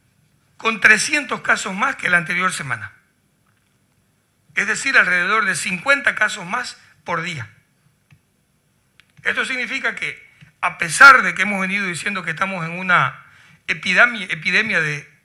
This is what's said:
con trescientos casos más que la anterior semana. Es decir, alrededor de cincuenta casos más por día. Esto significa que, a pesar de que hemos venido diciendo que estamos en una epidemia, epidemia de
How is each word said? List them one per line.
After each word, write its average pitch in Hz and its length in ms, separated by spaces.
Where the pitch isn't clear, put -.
con 220 220
trescientos 226 640
casos 214 320
más 190 220
que - 140
la 180 80
anterior 175 340
semana. 117 400
Es 190 120
decir, 254 300
alrededor 190 480
de 185 100
cincuenta 247 600
casos 208 300
más 233 320
por 170 180
día. 160 260
Esto 247 220
significa 247 500
que, - 320
a 170 180
pesar 254 440
de 180 140
que 185 80
hemos 196 180
venido 196 240
diciendo 185 380
que 165 80
estamos 185 340
en 165 60
una 175 520
epidemia, 190 640
epidemia 185 520
de 147 260